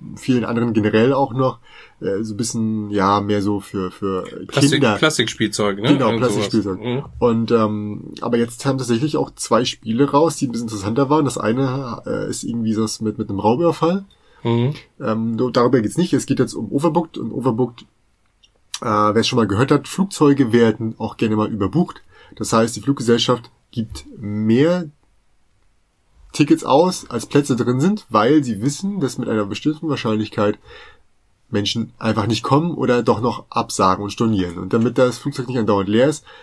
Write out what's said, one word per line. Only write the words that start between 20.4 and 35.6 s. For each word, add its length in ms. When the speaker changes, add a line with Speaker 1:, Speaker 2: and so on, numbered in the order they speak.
Speaker 1:
werden 460
auch 180
gerne 220
mal 120
überbucht. 520
Das 160
heißt, 240
die 60
Fluggesellschaft 680
gibt 340
mehr 720
Tickets 320
aus, 460
als 160
Plätze 300
drin 240
sind, 300
weil 340
sie 180
wissen, 380
dass 180
mit 100
einer 200
bestimmten 420
Wahrscheinlichkeit 680
Menschen 480
einfach 300
nicht 160
kommen 320
oder 260
doch 180
noch 300
absagen 540
und 80
stornieren. 480
Und 120
damit 280
das 180
Flugzeug 300
nicht 100
andauernd 320